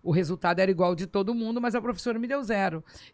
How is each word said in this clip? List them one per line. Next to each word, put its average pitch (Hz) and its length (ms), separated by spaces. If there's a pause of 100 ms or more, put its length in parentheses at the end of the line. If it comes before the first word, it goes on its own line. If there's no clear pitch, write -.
o 170 80
resultado 175 480
era 190 100
igual 180 240
de 175 140
todo 196 260
mundo, 233 260
mas 240 140
a 233 80
professora 226 380
me 240 80
deu 277 160
zero. 196 400 (300)